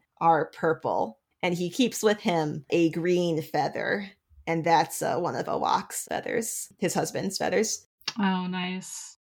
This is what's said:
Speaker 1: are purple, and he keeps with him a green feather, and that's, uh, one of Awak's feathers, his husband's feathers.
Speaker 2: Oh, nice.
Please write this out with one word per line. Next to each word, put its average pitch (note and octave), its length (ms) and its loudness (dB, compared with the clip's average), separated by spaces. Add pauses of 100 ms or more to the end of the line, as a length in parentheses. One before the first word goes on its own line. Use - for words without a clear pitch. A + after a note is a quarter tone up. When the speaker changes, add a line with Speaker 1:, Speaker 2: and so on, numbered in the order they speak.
(200)
Speaker 1:
are D#3+ 340 4
purple, D#3+ 640 0 (240)
and F3 140 0
he F3 160 -2
keeps A3+ 320 0
with G#3 160 4
him D#3 500 0
a E3 220 4
green F3 500 2
feather, G3 720 -2 (340)
and E3 180 0
that's, D#3+ 380 2
uh, - 160 0
one D#3 180 -2
of - 120 -4
Awak's - 600 0
feathers, - 680 -4
his F3 160 0
husband's F#3 440 -2
feathers. - 500 -2 (320)
Speaker 2:
Oh, F#3 280 0
nice. F#3 760 -8